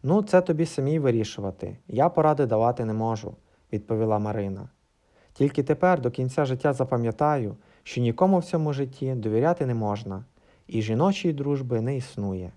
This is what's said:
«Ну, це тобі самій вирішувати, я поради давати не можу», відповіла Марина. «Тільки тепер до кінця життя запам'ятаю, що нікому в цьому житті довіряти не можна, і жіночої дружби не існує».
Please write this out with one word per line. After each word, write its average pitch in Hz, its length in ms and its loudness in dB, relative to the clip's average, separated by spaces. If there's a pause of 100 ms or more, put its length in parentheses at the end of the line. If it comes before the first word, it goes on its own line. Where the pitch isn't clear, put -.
«Ну, 190 200 4
це 180 180 6
тобі 165 240 0
самій 151 340 0
вирішувати, 104 760 -2 (100)
я 135 220 2
поради 151 360 4
давати 117 400 2
не 110 80 -2
можу», 110 420 -4 (380)
відповіла 107 460 0
Марина. 101 500 -4 (640)
«Тільки 139 300 0
тепер 165 380 2
до 123 100 -2
кінця 131 340 -2
життя 131 280 0
запам'ятаю, 123 840 -2 (280)
що - 180 -6
нікому 180 380 4
в 170 40 -4
цьому 156 300 -2
житті 135 400 -4
довіряти 123 520 0
не 127 80 -2
можна, 104 520 -4 (420)
і 113 140 -2
жіночої 156 520 0
дружби 135 480 -2
не 135 160 -2
існує». 95 600 -6